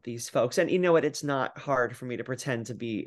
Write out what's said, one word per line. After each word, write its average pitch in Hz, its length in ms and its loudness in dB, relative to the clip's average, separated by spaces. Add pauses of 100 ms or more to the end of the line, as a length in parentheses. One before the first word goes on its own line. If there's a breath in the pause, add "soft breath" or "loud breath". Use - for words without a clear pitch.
these 120 260 -8
folks. 123 300 2
And 170 100 2
you 180 120 2
know 180 120 4
what? 156 120 6
It's 147 180 -2
not 139 340 -2
hard 123 400 0
for 127 100 -12
me 120 100 -6
to 110 80 -6
pretend 123 420 -4
to 120 80 -8
be 107 320 -4